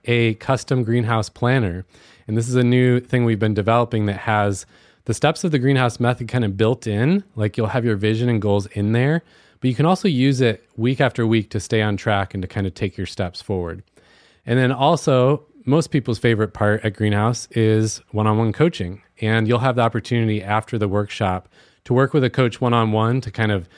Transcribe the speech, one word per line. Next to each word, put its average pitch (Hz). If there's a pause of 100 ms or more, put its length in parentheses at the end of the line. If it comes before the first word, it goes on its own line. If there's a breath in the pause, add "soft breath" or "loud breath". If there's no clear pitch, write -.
a 117
custom 131
greenhouse 113
planner. 110 (420 soft breath)
And 107
this 117
is 123
a 127
new 123
thing 123
we've 110
been 110
developing 110
that 101
has 101 (400 soft breath)
the 117
steps 151
of 175
the 147
greenhouse 127
method 120
kind 120
of 98
built 113
in. 131 (120)
Like, 107
you'll 113
have 117
your 113
vision 110
and 113
goals 101
in 104
there, 139 (360 soft breath)
but 131
you 120
can 147
also 185
use 131
it 113 (140)
week 123
after 123
week 110
to 107
stay 110
on 104
track 98
and 98
to 92
kind 98
of 90
take -
your 92
steps -
forward. 90 (640 soft breath)
And 123
then 127
also, 135 (220)
most 156
people's 123
favorite 110
part 107
at 107
Greenhouse 107
is 110 (100)
one-on-one 107
coaching. 101 (200)
And 110
you'll 120
have 127
the 123
opportunity 113
after 107
the 104
workshop 98 (360 soft breath)
to -
work 131
with 147
a 123
coach 120
one-on-one 117
to 107
kind 107
of 92 (100)